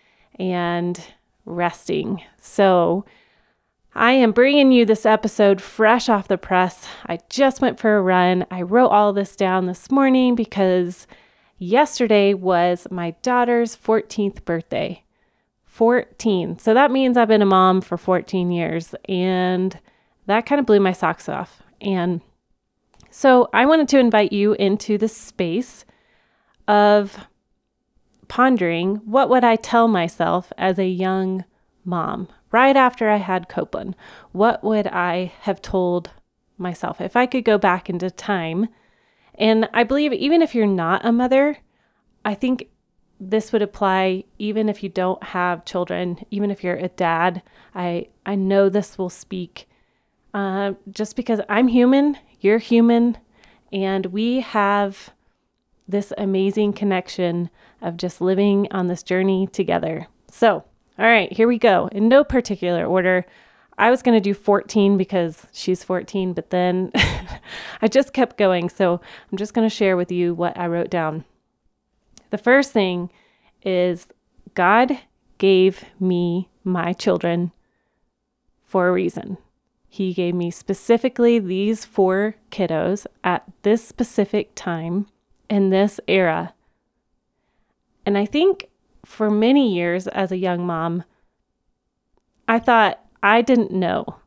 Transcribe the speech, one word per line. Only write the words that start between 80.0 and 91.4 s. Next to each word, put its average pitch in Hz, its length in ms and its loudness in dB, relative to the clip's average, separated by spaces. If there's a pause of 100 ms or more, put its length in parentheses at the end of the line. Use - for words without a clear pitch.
gave 175 220 -4
me 175 160 -4
specifically 233 880 0
these 202 460 -4
four 196 520 0 (140)
kiddos 175 560 -4 (180)
at 180 200 -4 (180)
this 226 240 0
specific - 680 -4
time 170 520 -6 (420)
in 196 220 0
this 196 360 0
era. 175 480 0 (1500)
And 202 140 0
I 208 80 0
think 339 420 0 (360)
for 214 260 -4
many 226 440 2
years 175 320 -2
as 190 240 -4
a 190 60 -4
young 180 300 -2
mom, 170 380 -4 (1400)